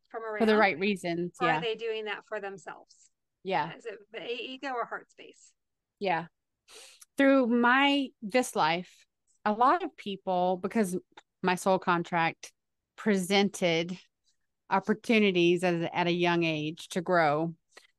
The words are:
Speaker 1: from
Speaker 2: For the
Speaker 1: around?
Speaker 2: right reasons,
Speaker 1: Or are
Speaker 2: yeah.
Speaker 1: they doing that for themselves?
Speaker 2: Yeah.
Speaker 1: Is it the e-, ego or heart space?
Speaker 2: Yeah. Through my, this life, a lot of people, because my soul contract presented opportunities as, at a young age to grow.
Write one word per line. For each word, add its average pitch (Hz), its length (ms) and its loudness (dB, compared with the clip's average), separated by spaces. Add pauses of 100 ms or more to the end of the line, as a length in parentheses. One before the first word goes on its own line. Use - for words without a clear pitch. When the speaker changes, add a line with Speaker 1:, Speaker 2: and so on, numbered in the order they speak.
Speaker 1:
from 233 120 -10 (160)
Speaker 2:
For 226 80 0
the 214 80 4
Speaker 1:
around? 214 60 2
Speaker 2:
right 190 200 2
reasons, 175 640 -4
Speaker 1:
Or 165 60 2
are 160 80 4
Speaker 2:
yeah. 156 40 -2
Speaker 1:
they 220 160 -4
doing 220 300 -8
that 208 220 -8
for 214 120 -8
themselves? - 560 -16 (480)
Speaker 2:
Yeah. 165 340 -2
Speaker 1:
Is - 80 -18
it 208 140 -12 (120)
the 220 120 -14
e-, 240 300 -10
ego 269 160 -10
or 233 160 -6
heart - 260 -14
space? - 400 -20 (480)
Speaker 2:
Yeah. 170 260 -2 (920)
Through 269 300 6
my, 262 600 2 (140)
this 247 340 0
life, 170 360 0 (540)
a 214 60 0
lot 269 320 4
of 320 140 -8
people, 185 600 -2
because 185 400 -2 (460)
my 180 120 2
soul 190 240 2
contract 170 720 -2 (440)
presented 180 1000 0 (760)
opportunities 190 920 2
as, 170 300 0
at 175 140 0
a 175 40 2
young 175 320 2
age 156 460 -4
to 190 120 -4
grow. 165 520 2 (460)